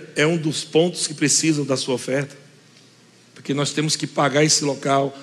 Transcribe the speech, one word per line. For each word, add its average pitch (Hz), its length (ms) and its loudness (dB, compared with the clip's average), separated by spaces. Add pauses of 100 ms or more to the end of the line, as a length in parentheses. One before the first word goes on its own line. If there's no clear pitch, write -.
(160)
é 147 100 4
um 170 100 2
dos 156 280 -4
pontos 175 420 0
que 160 80 -10
precisam 147 500 2
da 131 120 0
sua 131 180 -4
oferta, 135 420 -4 (1000)
porque - 200 -6
nós 143 180 -2
temos 151 240 -2
que 151 100 -4
pagar 143 380 2
esse 151 200 2
local, 139 580 0